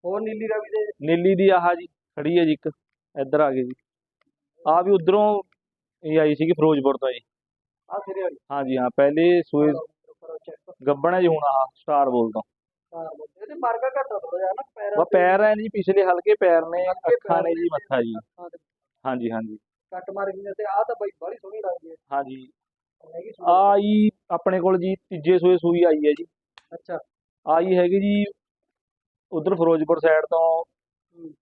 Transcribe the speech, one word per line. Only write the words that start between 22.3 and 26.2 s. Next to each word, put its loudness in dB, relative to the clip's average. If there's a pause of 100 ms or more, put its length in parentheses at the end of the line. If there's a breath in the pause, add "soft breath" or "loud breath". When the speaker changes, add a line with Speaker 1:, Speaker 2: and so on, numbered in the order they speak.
Speaker 1:
ਹੈਗੀ -16
ਸੂਈ? -12
Speaker 2:
ਆ 4
ਜੀ 4 (220)
ਆਪਣੇ 0
ਕੋਲ 2
ਜੀ -2
ਤੀਜੇ 0
ਸੂਏ 4
ਸੂਈ 2
ਆਈ 4
ਹੈ 4
ਜੀ। -4 (480)